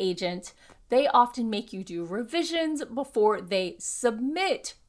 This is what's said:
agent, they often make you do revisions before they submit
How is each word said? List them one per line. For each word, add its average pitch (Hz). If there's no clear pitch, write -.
agent, 180
they 262
often 240
make 214
you 190
do 170
revisions 311
before 226
they 185
submit 262